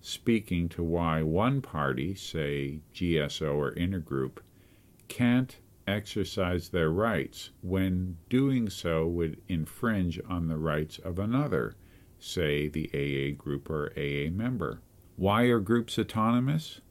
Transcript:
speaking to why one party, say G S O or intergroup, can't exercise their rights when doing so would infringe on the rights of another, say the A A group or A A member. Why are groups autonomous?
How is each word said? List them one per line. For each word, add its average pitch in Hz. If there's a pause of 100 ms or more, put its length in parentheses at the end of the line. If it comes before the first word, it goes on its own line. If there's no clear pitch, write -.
speaking 90
to -
why 82
one 104
party, 71
say 71 (140)
G 85
S 73
O 76
or 73
intergroup, 78 (680)
can't 123 (300)
exercise 95
their 82
rights 98 (120)
when 92 (140)
doing 127
so 82
would 85
infringe 90 (100)
on 87
the 80
rights 78
of 87
another, 107 (460)
say 76
the 78
A 73
A 71
group 71
or 76
A 71
A -
member. 98 (340)
Why 101
are 120
groups 113
autonomous? 120 (120)